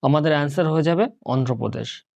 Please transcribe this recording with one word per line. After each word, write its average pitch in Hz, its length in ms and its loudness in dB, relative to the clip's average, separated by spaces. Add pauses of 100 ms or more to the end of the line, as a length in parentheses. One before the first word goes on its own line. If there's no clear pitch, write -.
আমাদের 151 300 2
অ্যান্সার 147 380 0
হয়ে 160 140 2
যাবে 170 240 2 (180)
অন্ধ্রপ্রদেশ। 117 800 -4 (100)